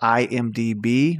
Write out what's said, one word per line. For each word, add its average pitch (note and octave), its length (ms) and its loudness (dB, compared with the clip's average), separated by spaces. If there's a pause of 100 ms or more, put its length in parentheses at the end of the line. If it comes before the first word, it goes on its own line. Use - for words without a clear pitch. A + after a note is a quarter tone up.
I A#2 240 2
M A#2+ 260 -4
D A2+ 240 -2
B, B2+ 440 2